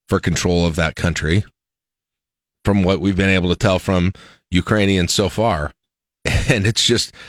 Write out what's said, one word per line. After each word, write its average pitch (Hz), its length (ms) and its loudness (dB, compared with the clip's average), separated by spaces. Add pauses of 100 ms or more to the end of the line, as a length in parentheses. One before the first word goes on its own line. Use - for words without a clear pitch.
for 98 120 0
control 87 460 0
of 82 100 -2
that 80 200 -2
country, 85 480 -2 (1200)
from 101 180 2
what 95 160 2
we've 92 160 0
been 95 140 0
able 92 200 2
to 87 60 0
tell 95 240 0
from 92 320 0 (400)
Ukrainians 95 600 0
so 98 160 0
far. 95 420 -2 (540)
<laughs> - 240 0
And 104 160 0
it's 113 200 0
just, - 280 0 (160)